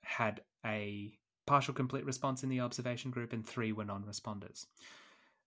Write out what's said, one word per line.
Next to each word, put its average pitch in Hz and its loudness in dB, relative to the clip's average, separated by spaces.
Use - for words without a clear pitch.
had 107 2
a 104 -2
partial 139 6
complete 131 2
response 131 0
in 131 0
the 127 2
observation 123 -2
group, 120 -2
and 110 -2
three 110 0
were 107 -2
non-responders. 101 -6